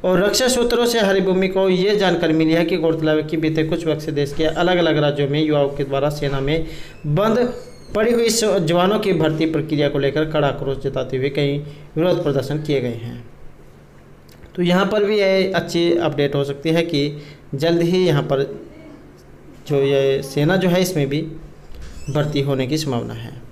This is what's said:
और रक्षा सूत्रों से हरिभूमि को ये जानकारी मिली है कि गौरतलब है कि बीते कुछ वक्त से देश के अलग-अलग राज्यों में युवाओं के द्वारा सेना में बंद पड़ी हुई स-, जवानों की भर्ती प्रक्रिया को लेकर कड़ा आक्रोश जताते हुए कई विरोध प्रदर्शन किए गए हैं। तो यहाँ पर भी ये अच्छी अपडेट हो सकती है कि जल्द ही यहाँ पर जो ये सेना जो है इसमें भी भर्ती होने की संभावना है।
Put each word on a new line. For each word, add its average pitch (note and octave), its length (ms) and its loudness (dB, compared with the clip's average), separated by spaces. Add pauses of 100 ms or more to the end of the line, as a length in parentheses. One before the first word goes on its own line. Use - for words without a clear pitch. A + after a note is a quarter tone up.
और F3+ 200 4
रक्षा B3 240 2
सूत्रों A#3+ 380 2
से A#3+ 140 2
हरिभूमि F#3+ 480 2
को F#3+ 200 2
ये F#3+ 280 2
जानकारी E3+ 360 2
मिली D#3+ 200 4
है E3+ 120 4
कि F3+ 120 0
गौरतलब D#3 400 2
है D3+ 60 0
कि D#3 140 -4
बीते D#3 280 0
कुछ E3 220 -4
वक्त D3+ 160 -2
से D#3+ 100 -6
देश C#3+ 240 -2
के D#3 80 2
अलग-अलग E3 540 2
राज्यों C#3+ 300 0
में D3+ 160 0
युवाओं C#3+ 240 2
के C#3 160 -4
द्वारा C3+ 260 0
सेना C#3 300 -2
में D3+ 260 0 (400)
बंद A3 480 2 (400)
पड़ी A3 180 2
हुई A#3 160 4
स-, A3 160 2
जवानों F#3 540 2
की G3 140 0
भर्ती D#3 340 2
प्रक्रिया D3 420 0
को C#3+ 100 0
लेकर C#3 260 0
कड़ा D3+ 240 0
आक्रोश C3 300 -4
जताते C3 380 -4
हुए C3 120 0
कई C#3+ 300 0 (380)
विरोध E3+ 260 2
प्रदर्शन C#3 360 0
किए D3 220 0
गए B2 80 -4
हैं। A#2 360 -10 (1300)
तो F3+ 80 -2
यहाँ F3+ 240 0
पर G#3 180 0
भी G#3+ 140 0
ये F#3+ 340 0
अच्छी E3+ 440 0
अपडेट D3 380 -2
हो C#3+ 100 0
सकती C#3 260 -6
है E3 120 2
कि D3 400 -2 (320)
जल्द E3+ 280 2
ही F3+ 240 2
यहाँ C#3+ 160 2
पर C#3 380 -2 (1080)
जो C#3 140 2
ये C#3 400 2
सेना D3+ 340 2
जो F#3 120 2
है F3+ 140 4
इसमें D3+ 260 0
भी C#3+ 120 -2 (880)
भर्ती D3 300 -2
होने C3+ 260 0
की D3+ 120 -2
संभावना A#2+ 360 -4
है। A#2 380 -12